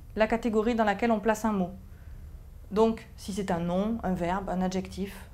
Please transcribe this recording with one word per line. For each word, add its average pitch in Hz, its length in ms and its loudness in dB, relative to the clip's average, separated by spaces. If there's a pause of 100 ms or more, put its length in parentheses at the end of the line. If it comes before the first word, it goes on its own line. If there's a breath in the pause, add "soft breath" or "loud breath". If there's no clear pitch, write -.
(160)
la 214 120 4
catégorie 226 480 2
dans 226 100 4
laquelle 214 260 4
on 214 80 4
place 214 260 2
un 220 60 4
mot. 185 200 2 (1000 soft breath)
Donc, 220 360 4 (100)
si - 160 -8
c'est 190 160 -2
un 170 120 2
nom, 190 420 2
un 185 100 2
verbe, 180 340 0
un 180 140 0
adjectif, 185 720 -4